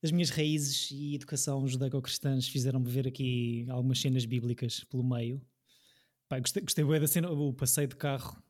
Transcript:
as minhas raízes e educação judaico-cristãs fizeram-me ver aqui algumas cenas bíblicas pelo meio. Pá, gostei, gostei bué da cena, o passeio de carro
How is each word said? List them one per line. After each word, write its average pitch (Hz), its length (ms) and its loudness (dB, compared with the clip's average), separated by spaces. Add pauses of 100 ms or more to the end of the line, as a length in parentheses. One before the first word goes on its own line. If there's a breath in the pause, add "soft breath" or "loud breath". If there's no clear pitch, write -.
as 165 80 0
minhas 170 200 4
raízes 151 600 0
e 143 260 -6
educação 139 520 -2
judaico-cristãs 131 800 0
fizeram-me 127 420 0
ver 127 160 0
aqui 123 640 -2
algumas 127 300 2
cenas 131 240 2
bíblicas 120 640 -2
pelo 127 180 -2
meio. 123 380 -2 (880 soft breath)
Pá, 131 100 -2
gostei, 196 240 -2
gostei - 220 2
bué 156 160 6
da 151 60 2
cena, 170 220 2
o 143 240 0
passeio 135 360 2
de 127 80 -16
carro 139 520 -4